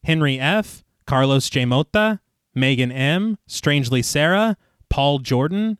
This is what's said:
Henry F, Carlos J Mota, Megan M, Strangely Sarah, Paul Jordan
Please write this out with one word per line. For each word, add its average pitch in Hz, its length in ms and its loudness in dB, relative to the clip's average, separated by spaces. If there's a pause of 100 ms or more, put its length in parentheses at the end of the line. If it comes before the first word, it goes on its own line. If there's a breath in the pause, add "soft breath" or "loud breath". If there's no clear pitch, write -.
Henry 151 360 0
F, 190 420 -2 (240)
Carlos 135 440 2
J 127 140 0
Mota, 196 560 0 (340)
Megan 127 360 2
M, 165 560 -2
Strangely 131 560 0
Sarah, 185 540 0 (320)
Paul 143 300 0
Jordan 165 600 -2